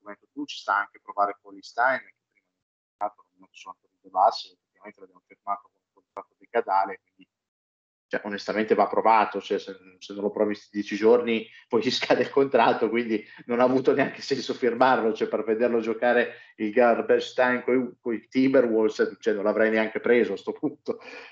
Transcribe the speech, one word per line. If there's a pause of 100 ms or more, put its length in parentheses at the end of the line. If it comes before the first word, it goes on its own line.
come
hai
detto
tu,
ci
sta
anche
provare
Cauley-Stein,
che (180)
prima (500)
abbiamo
nominato,
nominato
su
Anthony
Davis,
effettivamente
l'abbiamo
firmato
con
un
contratto
decadale,
quindi, (800)
cioè,
onestamente
va
provato,
cioè,
se, (220)
se
non
lo
provi
sti
dieci
giorni (220)
poi
gli
scade
il
contratto,
quindi (220)
non
ha
avuto
neanche
senso
firmarlo,
cioè,
per
vederlo
giocare (240)
il
garbage
time
coi,
coi
Timberwolves,
cioè,
non
l'avrei
neanche
preso
a
sto
punto. (320)